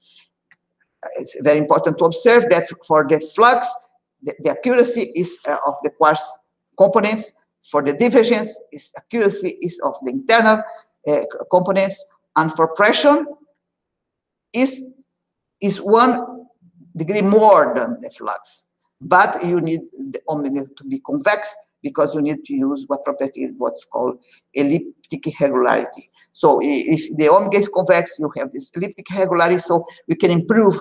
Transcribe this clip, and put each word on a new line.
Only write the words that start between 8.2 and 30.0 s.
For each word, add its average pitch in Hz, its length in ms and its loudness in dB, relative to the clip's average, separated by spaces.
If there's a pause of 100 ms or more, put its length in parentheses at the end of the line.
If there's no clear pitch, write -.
is - 260 -20
accuracy 196 640 -2
is 170 200 -8
of 139 200 -4
the - 80 -8
internal, 220 520 2 (460)
uh, 147 120 0 (300)
components, 190 540 0 (300)
and 156 200 0
for 160 140 0
pressure, 202 580 2 (1300)
is, 262 400 -4 (680)
is 190 200 -2
one 240 680 2 (500)
degree 175 260 -4
more 196 540 6
than 120 240 -6
the - 100 -16
flux, - 580 -12 (320)
but 180 440 2
you 175 160 0
need 165 200 -4 (120)
the 135 360 -12
omega 139 380 -4 (100)
to 143 80 -20
be 135 160 -8
convex - 540 -2 (280)
because 147 320 -2
you 156 60 -4
need 147 240 -4
to 143 100 -10
use 135 320 -4
what 139 180 -6
property 139 400 -6
is 127 140 -10
what's 120 260 -6
called 123 340 -6 (360)
elliptic - 880 -4
irregularity. 123 680 -2 (220)
So - 280 4
i-, 285 260 -2
if 156 300 -2
the 151 120 2
omega 196 300 4
is 202 100 0
convex, 175 500 2
you 151 180 -4
have 131 160 -8
this 139 240 -14
elliptic 190 340 -10
irregularity, 180 480 2
so 170 260 0 (220)